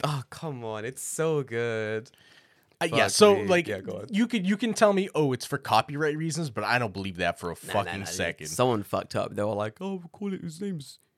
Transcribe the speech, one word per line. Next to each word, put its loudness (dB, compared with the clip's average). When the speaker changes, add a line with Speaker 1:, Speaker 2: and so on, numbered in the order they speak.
Speaker 1:
Oh, -2
come -10
on, -6
it's -10
so -2
good. -4
Speaker 2:
Uh, 0
yeah, 4
Speaker 1:
Fuck 2
Speaker 2:
so, 8
Speaker 1:
me. -2
Speaker 2:
like, 4
Speaker 1:
Yeah, -2
go -8
on. -10
Speaker 2:
you 4
could, 0
you 4
can 0
tell 6
me, 2
"Oh, 4
it's -4
for -4
copyright 2
reasons," -4
but -4
I 4
don't 0
believe -4
that 0
for -6
a -6
Speaker 1:
Nah, -14
nah, -4
Speaker 2:
fucking 0
Speaker 1:
nah, -8
dude. -6
Speaker 2:
second. -2
Speaker 1:
Someone 2
fucked -4
up. -2
They -2
were 0
like, -4
"Oh, -6
we'll -12
call -8
it, -8
his -10
name's -8